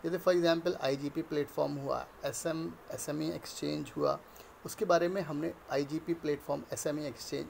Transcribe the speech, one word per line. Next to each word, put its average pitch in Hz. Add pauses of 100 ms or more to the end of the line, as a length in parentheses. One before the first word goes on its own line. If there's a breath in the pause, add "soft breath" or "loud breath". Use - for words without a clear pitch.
जैसे 170
for 185
example 170
आईजीपी 143
प्लेटफॉर्म 143
हुआ, 135 (180)
एसएम, 160 (180)
एसएमई 156
exchange 151
हुआ, 143 (460 loud breath)
उसके 202
बारे 170
में 190
हमने 156 (180)
आईजीपी 147
platform, 147 (100)
एसएमई 151
एक्सचेंज, 143